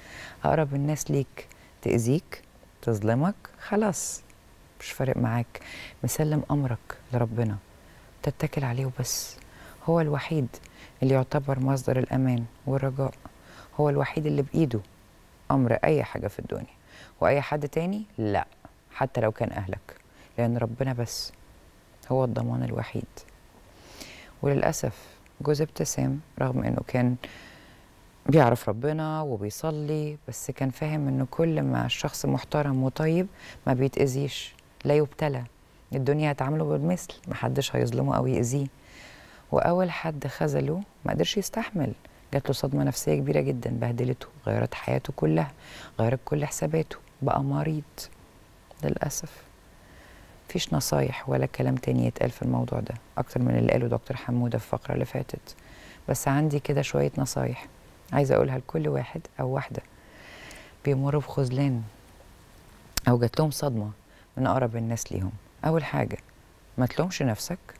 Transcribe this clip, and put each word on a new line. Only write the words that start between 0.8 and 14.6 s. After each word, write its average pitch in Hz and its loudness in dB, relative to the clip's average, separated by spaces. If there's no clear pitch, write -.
ليك - -2
تأذيك، 120 2
تظلمك، 117 2
خلاص - 0
مش - -12
فارق 131 0
معاك، 117 0
مسلم 151 2
أمرك 131 0
لربنا، 113 0
تتكل 147 -2
عليه 127 0
وبس. - -4
هو 165 4
الوحيد 147 0
اللي 131 6
يعتبر 135 2
مصدر 131 2
الأمان 127 2
والرجاء، 135 0
هو 147 4
الوحيد 143 0
اللي 147 2
بإيده 135 2